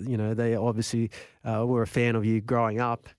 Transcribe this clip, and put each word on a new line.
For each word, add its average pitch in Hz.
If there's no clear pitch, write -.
you 127
know, 107
they 117
obviously, 113
uh, 113
were 123
a 104
fan 120
of 110
you 113
growing 113
up 120